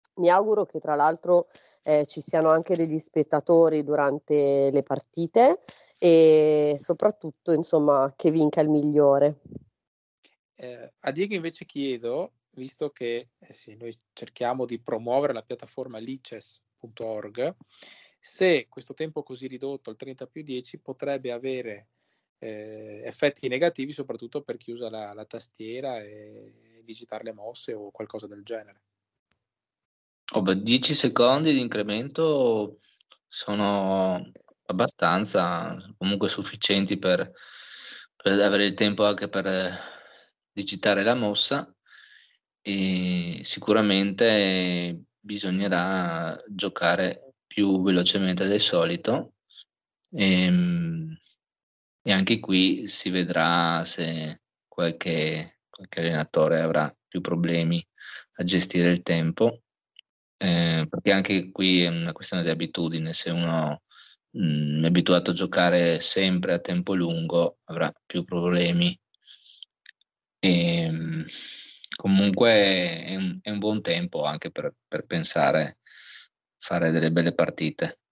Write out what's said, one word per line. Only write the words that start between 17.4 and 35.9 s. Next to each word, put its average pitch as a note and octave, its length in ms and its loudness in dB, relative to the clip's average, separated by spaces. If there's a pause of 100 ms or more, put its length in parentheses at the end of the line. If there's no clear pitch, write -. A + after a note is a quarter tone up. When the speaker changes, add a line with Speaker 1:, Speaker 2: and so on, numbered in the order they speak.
Speaker 2:
se E3+ 500 0
questo - 240 -18
tempo D#3 300 -8
così C3 240 -14
ridotto C3 420 -10
al A2+ 80 -16
trenta C3 300 -16
più D#3+ 160 -18
dieci C3 360 -12
potrebbe C3+ 520 -8
avere, A#2+ 580 -8 (480)
eh, G#2+ 640 -14
effetti C3+ 460 -4
negativi, C#3 420 -2
soprattutto B2+ 520 -12
per A#2 140 -12
chi - 140 -16
usa A#2 180 -10
la, G#2+ 240 -14
la G#2+ 120 -16
tastiera A#2+ 760 -12
e G#2+ 800 -20
digitare A2+ 400 -16
le A2+ 100 -12
mosse A2 400 -14
o G#2 180 -12
qualcosa G#2+ 360 -14
del G2+ 160 -18
genere. G#2+ 380 -14 (1500)
Speaker 3:
Oh, G#2+ 60 2
beh, F#2+ 200 0
dieci B2+ 320 0
secondi C3+ 580 2
di C#3 80 4
incremento A#2 1200 -2 (480)
sono F#2+ 1040 -2 (360)
abbastanza, F2+ 1080 0 (220)